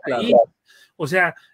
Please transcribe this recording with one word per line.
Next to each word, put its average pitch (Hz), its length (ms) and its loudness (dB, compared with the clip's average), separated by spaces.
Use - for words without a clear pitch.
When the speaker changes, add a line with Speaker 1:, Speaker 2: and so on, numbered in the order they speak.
Speaker 1:
claro. 131 180 -4
Speaker 2:
país. 240 140 2
O 156 120 -6
sea, 175 260 0